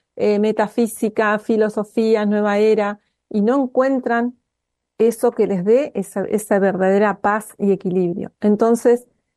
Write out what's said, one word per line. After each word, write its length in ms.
eh, 240
metafísica, 1000
filosofía, 880
nueva 320
era, 400
y 140
no 200
encuentran 720
eso 320
que 160
les 180
dé 300
esa, 300
esa 340
verdadera 600
paz 380
y 120
equilibrio. 680
Entonces, 680